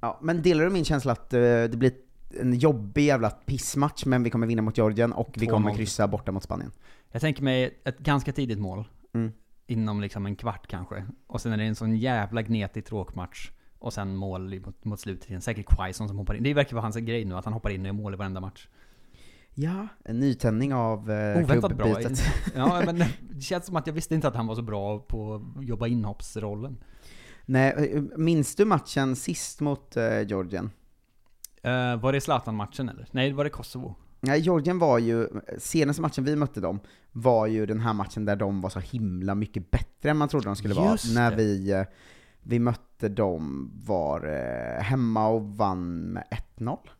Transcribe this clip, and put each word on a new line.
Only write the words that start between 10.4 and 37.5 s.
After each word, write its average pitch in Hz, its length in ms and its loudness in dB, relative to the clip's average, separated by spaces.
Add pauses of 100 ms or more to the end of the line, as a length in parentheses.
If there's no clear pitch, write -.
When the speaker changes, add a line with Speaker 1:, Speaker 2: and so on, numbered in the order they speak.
Speaker 2:
kanske. 92 380 -8 (220)
Och - 140 -6
sen 113 120 -2
är 107 40 0
det 107 60 0
en 110 120 0
sån 110 220 0
jävla 113 440 0
gnetig 107 440 -2
tråkmatch. - 640 -8 (300)
Och - 140 -8
sen 98 220 -6
mål 95 380 -6
i, 95 60 -10
mot, 95 260 -14
mot 104 140 -6
slutet 95 300 -10
igen. 90 120 -8
Säkert 107 240 -6 (100)
Quaison 92 320 -4
som 101 100 -6
hoppar 101 180 -2
in. 110 80 -4
Det 143 100 2
verkar 139 220 2
vara 117 80 -2
hans 107 120 -4
grej 117 300 -4
nu, 92 100 -4
att 92 100 -6
han 107 80 -4
hoppar 110 160 -4
in 95 120 -4
och 95 60 -6
gör 98 60 -4
mål 101 200 -6
i 95 40 -10
varenda 95 240 -6
match. - 260 -12 (840)
Speaker 1:
Ja, 180 340 -4 (180)
en 113 140 -4
nytändning 127 540 2
av, 110 380 0
eh, 107 320 2
Speaker 2:
Oväntat 143 340 4
bra. 107 80 0
Speaker 1:
klubbbytet. 117 380 0 (160)
Speaker 2:
<laughs> - 160 -4
Ja, 139 300 2
men 170 180 2 (260)
det 143 120 -10
känns 175 240 -4
som 185 100 -6
att 156 120 -2
jag 156 60 -6
visste 160 220 -2
inte 156 120 2
att 123 80 0
han 117 120 -2
var 110 80 -2
så 117 60 -6
bra 104 380 -4
på 107 360 -6 (240)
att 139 60 -10
jobba 117 220 -2
inhoppsrollen. 107 920 -4 (680)
Speaker 1:
Nej, 131 500 4
eh, 147 60 0 (160)
minns 160 380 2
du 202 100 6
matchen 139 500 2
sist - 460 -6
mot, 143 360 -4
eh, 113 300 0
Georgien? 98 440 -4 (920)
Speaker 2:
Eh, 123 320 0
var 123 180 0
det 139 80 2
Zlatan-matchen, 117 680 -2
eller? - 220 -16
Nej, 135 220 2
var 143 100 0
det 147 60 0
Kosovo? - 460 -10 (240)
Speaker 1:
Nej, 139 200 2
Georgien 170 400 4
var 147 200 6
ju, 117 280 2 (300)
senaste 147 440 0
matchen 147 220 -2
vi 147 120 2
mötte 143 260 -2
dem 90 180 -2 (320)
var 113 360 4
ju 110 180 0